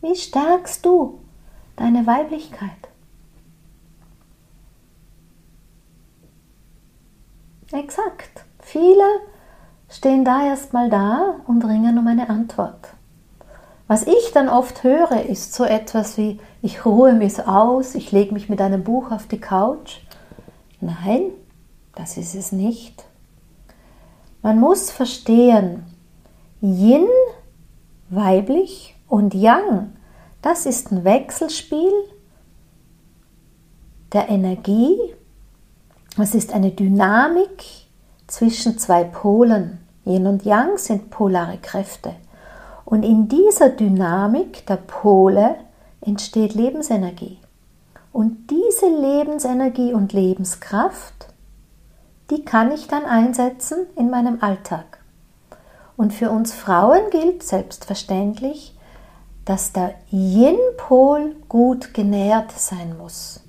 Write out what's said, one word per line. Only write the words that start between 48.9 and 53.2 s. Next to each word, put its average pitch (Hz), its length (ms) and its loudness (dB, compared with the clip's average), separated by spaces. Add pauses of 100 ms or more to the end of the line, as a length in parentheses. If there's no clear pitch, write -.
und 202 220 -2
Lebenskraft, 196 1120 -4 (1040)
die 294 160 -6
kann 233 260 0
ich 302 160 -10
dann 294 160 -4
einsetzen 254 840 -2 (100)